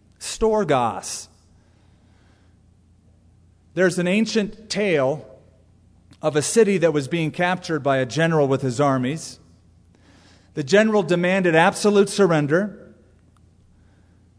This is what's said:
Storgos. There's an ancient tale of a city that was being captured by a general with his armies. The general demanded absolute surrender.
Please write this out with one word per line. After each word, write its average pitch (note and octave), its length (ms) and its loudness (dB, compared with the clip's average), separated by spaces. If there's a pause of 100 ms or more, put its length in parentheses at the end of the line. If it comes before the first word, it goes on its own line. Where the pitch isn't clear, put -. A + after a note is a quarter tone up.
(180)
Storgos. D3 1080 -2 (2500)
There's F3+ 240 0
an F3 80 -2
ancient G#3 640 -4
tale D#3 580 -2 (920)
of D3+ 160 -2
a D3 60 0
city G3+ 360 2
that D#3+ 140 2
was C#3+ 160 -2
being D#3+ 240 -4
captured F3 480 -4
by C3+ 160 0
a C3 100 -2
general D3+ 400 0
with C3+ 160 0
his C3 180 -2
armies. C3+ 600 -2 (1120)
The D#3 80 -6
general G#3 400 2
demanded F3 540 2
absolute G3 520 4
surrender. E3+ 840 0 (1400)